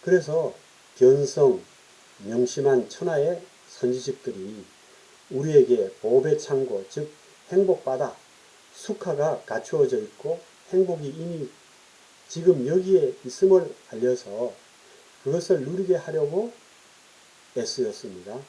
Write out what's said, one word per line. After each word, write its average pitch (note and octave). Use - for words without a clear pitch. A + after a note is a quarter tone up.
그래서 D#3+
견성, C3+
명심한 B2
천하의 E3+
선지식들이 A#2+
우리에게 C3
보배 C3+
창고, B2+
즉 D3
행복바다, D#3+
숙화가 D3+
갖추어져 B2
있고 D3
행복이 F3
이미 D#3+
지금 D#3+
여기에 F3+
있음을 F3
알려서 A2+
그것을 E3
누리게 F3+
하려고 D#3+
애쓰였습니다. G#2+